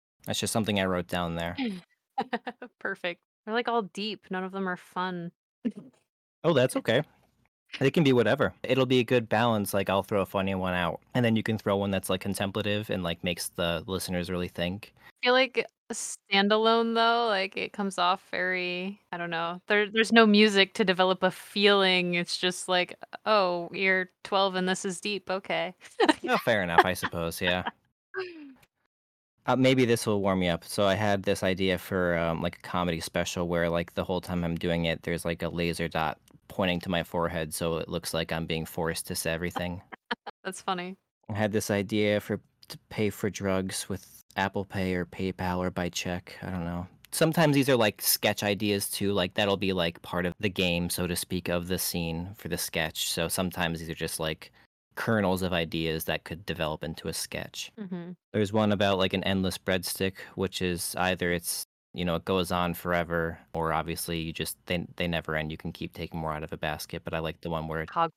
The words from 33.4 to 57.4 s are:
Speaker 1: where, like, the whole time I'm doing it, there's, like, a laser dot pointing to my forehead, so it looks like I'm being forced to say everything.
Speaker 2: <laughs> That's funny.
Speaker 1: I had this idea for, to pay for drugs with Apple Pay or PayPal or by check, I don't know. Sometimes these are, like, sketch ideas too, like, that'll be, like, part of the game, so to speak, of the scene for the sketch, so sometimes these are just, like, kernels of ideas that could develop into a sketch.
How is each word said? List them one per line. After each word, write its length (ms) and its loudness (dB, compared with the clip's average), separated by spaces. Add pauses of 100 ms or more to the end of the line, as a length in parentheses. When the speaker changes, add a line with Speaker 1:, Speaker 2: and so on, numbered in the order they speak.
Speaker 1:
where, 220 0
like, 240 -2
the 100 -4
whole 180 -2
time 220 -4
I'm 140 -2
doing 280 0
it, 180 -2
there's, 220 -4
like, 160 -4
a 80 -4
laser 380 -2
dot 320 -2 (300)
pointing 320 0
to 80 -8
my 140 0
forehead, 500 -4
so 240 -2
it 120 -6
looks 240 -6
like 180 -2
I'm 140 -2
being 200 -4
forced 420 -4
to 80 -6
say 180 -4
everything. 480 -6 (100)
Speaker 2:
<laughs> 520 -12
That's 180 -10
funny. 360 -6 (320)
Speaker 1:
I 60 -6
had 160 0
this 200 -2
idea 480 2
for, 220 -4 (280)
to 80 -14 (120)
pay 200 0
for 200 -4
drugs 600 -2
with 340 -10 (120)
Apple 300 0
Pay 300 -2
or 100 -2
PayPal 540 -4
or 120 0
by 180 -4
check, 520 -8
I 80 -10
don't 160 -6
know. 220 -6 (240)
Sometimes 440 4
these 140 4
are, 80 6
like, 240 2
sketch 420 0
ideas 460 0
too, 240 0
like, 200 0
that'll 240 2
be, 160 0
like, 280 -2
part 240 -4
of 140 -2
the 100 0
game, 400 0
so 180 -2
to 80 -2
speak, 340 -6
of 180 -2
the 120 -2
scene 560 -4
for 140 -12
the 80 -4
sketch, 520 -4
so 180 -2
sometimes 520 -2
these 100 -10
are 60 -6
just, 240 -6
like, 320 -6 (440)
kernels 460 2
of 120 -2
ideas 520 -2
that 200 -4
could 200 -10
develop 380 -4
into 240 -8
a 60 -6
sketch. 640 -10